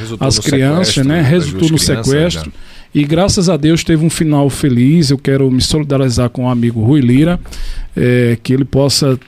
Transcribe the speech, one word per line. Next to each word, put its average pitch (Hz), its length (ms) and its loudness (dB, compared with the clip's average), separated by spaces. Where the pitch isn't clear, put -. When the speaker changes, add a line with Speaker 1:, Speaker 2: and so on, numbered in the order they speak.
Speaker 1:
Resultou 113 260 -6
Speaker 2:
as 131 100 0
Speaker 1:
no 104 60 -4
Speaker 2:
crianças, 143 460 0
Speaker 1:
sequestro, 139 160 0
Speaker 2:
né, 143 100 0
Speaker 1:
né, 175 80 0
das 131 80 2
Speaker 2:
resultou 165 380 0
Speaker 1:
duas - 20 0
Speaker 2:
no 160 80 2
Speaker 1:
crianças, - 340 -2
Speaker 2:
sequestro. 160 340 0
Speaker 1:
né? 73 60 -14
Speaker 2:
E 147 120 0
graças 175 440 0
a 175 80 2
Deus 156 280 0
teve 165 200 0
um 165 60 0
final 143 400 0
feliz. 135 600 2
Eu 143 60 2
quero 135 320 0
me 127 120 0
solidarizar 135 680 0
com 127 160 -6
o - 20 0
amigo 117 340 -2
Rui 139 180 4
Lira, 139 380 2
é, 123 460 2
que 135 100 -2
ele 131 120 0
possa 135 520 0